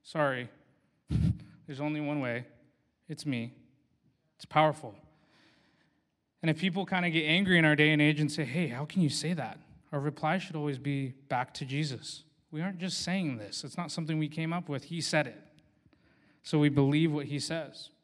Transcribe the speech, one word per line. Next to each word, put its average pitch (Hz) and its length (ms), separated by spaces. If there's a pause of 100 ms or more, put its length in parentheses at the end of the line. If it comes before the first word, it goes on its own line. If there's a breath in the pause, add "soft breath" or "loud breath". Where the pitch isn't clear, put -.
sorry. 131 440 (640)
<laughs> - 560
There's 139 140
only 151 200
one 147 200
way. 120 260 (600)
It's 151 180
me." 123 280 (840)
It's - 100
powerful. 151 500 (1400 soft breath)
And 160 100
if 156 80
people 185 280
kinda 175 240
get 160 160
angry 180 320
in 160 80
our 151 100
day 151 160
and 147 80
age 151 200
and 151 120
say, 151 140
"Hey, 151 220
how 127 180
can 185 160
you 143 80
say 165 240
that?" 117 260 (320)
Our 143 80
reply 156 380
should 160 180
always 147 220
be 135 320 (180)
back 123 260
to 139 120
Jesus. 135 580 (260)
We 156 120
aren't 190 160
just 180 220
saying 170 360
this. 104 280
It's 135 120
not 175 160
something 156 260
we 151 120
came 160 240
up 175 120
with. 139 180
He 165 180
said 151 240
it. - 200 (960 soft breath)
So - 160
we 147 120
believe 143 420
what 143 140
he 143 120
says. 160 520 (140)